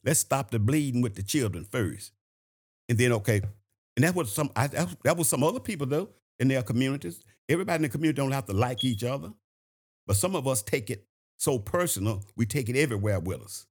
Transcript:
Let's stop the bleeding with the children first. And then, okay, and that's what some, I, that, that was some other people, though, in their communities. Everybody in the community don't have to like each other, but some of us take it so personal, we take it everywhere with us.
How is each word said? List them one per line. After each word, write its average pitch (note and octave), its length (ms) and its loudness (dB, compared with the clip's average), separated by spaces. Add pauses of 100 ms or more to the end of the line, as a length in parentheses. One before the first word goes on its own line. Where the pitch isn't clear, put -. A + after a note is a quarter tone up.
Let's D3 160 2
stop - 320 -2
the A#2 80 0
bleeding B2+ 420 2
with A2 140 0
the F#2+ 80 -8
children G2 420 -2
first. F#2+ 480 -4 (760)
And A#2+ 80 2
then, B2 160 6
okay, G#2+ 280 2 (540)
and B2+ 80 4
that's F3 120 2
what E3 120 -2
some, C#3+ 280 -2
I, B2+ 120 2
that, E3 360 -4
that E3 140 4
was E3+ 100 0
some C3+ 160 2
other G#3 160 2
people, E3+ 280 -4
though, D3 220 -2 (300)
in B2 80 4
their C3+ 160 4
communities. B2+ 580 -2 (280)
Everybody F3 280 2
in D#3 60 0
the D3 60 0
community D3+ 280 0
don't C#3 140 0
have C3+ 140 -2
to G2+ 80 -6
like B2 300 0
each A#2+ 200 0
other, C#3 280 -6 (760)
but G2 80 2
some F#3 200 0
of C#3 120 0
us C3 160 0
take C3+ 260 -2
it A#2 160 -8 (320)
so C3+ 220 0
personal, G#2 640 -2 (120)
we A#2 120 2
take B2+ 220 -2
it B2 60 -2
everywhere G#2+ 440 2
with E2 220 -4
us. - 300 -16